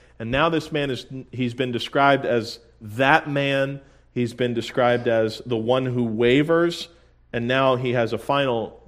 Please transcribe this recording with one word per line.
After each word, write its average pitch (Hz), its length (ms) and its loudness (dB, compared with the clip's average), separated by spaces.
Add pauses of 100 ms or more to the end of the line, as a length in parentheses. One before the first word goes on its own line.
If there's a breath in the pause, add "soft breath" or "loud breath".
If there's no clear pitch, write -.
(200 soft breath)
And 113 100 -10
now 147 200 0
this 160 240 -4
man 143 160 -2
is, 120 160 -8 (260)
he's 120 220 -4
been 127 180 -4
described 139 540 2
as 117 340 -2 (220)
that 135 480 2
man. 139 500 -2 (320 soft breath)
He's 120 220 -4
been 120 200 -2
described 120 540 0
as 113 380 0
the 120 100 -2
one 123 300 0
who 123 180 -2
wavers. 147 840 2 (420 soft breath)
And 120 160 -4
now 131 300 2
he 123 160 -2
has 117 180 0
a 110 60 -2
final 131 720 -2